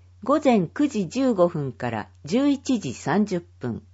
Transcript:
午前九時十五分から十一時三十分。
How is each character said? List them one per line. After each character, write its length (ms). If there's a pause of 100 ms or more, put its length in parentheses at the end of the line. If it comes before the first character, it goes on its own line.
(220)
午 200
前 240
九 220
時 200
十 240
五 160
分 240
か 180
ら 180 (160)
十 260
一 280
時 140
三 320
十 160
分。 420 (120)